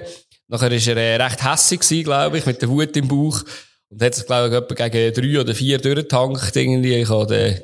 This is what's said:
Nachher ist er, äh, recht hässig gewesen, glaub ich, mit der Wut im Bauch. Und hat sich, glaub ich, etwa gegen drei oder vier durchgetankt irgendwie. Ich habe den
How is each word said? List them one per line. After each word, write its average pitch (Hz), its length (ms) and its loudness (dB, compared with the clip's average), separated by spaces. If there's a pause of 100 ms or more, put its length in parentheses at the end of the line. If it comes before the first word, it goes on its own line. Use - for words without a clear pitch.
(500)
Nachher 120 220 0
ist 117 160 0
er, 117 100 2
äh, 113 260 2
recht 127 260 -4
hässig 170 320 0
gewesen, 160 220 2
glaub 147 300 0
ich, 156 120 -2
mit 127 160 -2
der 117 80 0
Wut 151 280 0
im 135 100 0
Bauch. 143 360 0 (460)
Und 107 120 -6
hat 123 140 2
sich, 107 100 -8
glaub 120 260 0
ich, 120 60 2
etwa 123 320 -4
gegen 113 240 2
drei 139 260 0
oder 117 160 0
vier 131 220 0
durchgetankt 135 800 0
irgendwie. 127 400 2
Ich 117 140 0
habe 107 180 2
den 104 360 0